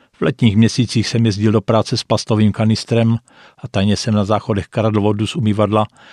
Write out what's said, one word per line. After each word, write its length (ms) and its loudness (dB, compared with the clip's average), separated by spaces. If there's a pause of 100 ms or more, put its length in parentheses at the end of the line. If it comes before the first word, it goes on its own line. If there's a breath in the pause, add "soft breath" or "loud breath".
(160)
V 40 -10
letních 360 0
měsících 520 0
jsem 180 0
jezdil 260 0
do 80 2
práce 360 0
s 80 -6
plastovým 480 0
kanistrem 640 0 (420 soft breath)
a 100 -14
tajně 280 0
jsem 180 -2
na 100 0
záchodech 420 -2
kradl 340 0
vodu 260 0
z 100 -6
umyvadla, 500 0 (260 loud breath)